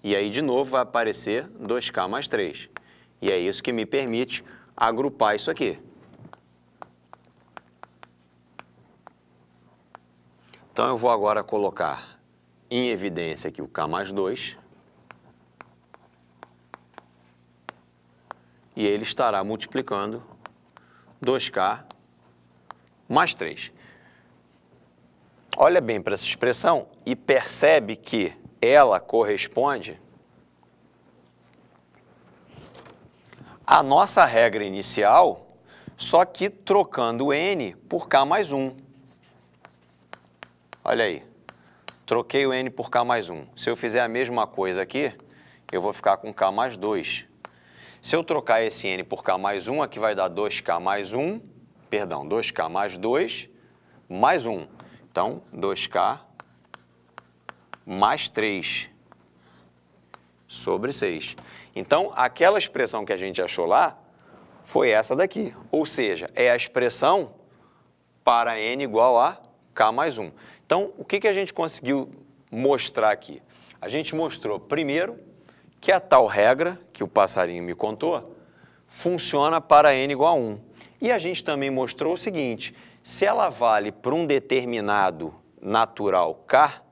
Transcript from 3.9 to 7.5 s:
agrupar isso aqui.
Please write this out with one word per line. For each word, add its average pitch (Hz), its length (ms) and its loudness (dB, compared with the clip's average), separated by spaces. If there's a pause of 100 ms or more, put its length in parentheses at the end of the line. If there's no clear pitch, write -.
agrupar 113 580 0
isso 131 160 -6
aqui. 107 280 -4 (4000)